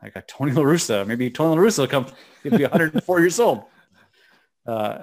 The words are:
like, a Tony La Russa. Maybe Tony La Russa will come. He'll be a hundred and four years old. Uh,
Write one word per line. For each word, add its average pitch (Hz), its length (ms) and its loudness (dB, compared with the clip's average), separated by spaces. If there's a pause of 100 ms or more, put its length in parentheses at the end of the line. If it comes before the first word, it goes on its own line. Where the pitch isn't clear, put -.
like, 107 140 -18
a 95 60 -14
Tony 139 300 -6
La 156 100 2
Russa. 139 440 0
Maybe 120 240 -4
Tony 160 240 0
La 160 80 4
Russa 214 180 2
will 135 60 2
come. 127 200 -2 (360)
He'll 147 160 0
be 143 60 2
a 127 40 0
hundred 160 260 0
and - 100 -2
four 180 160 2
years 170 180 2
old. 170 240 2 (1040)
Uh, 107 360 -6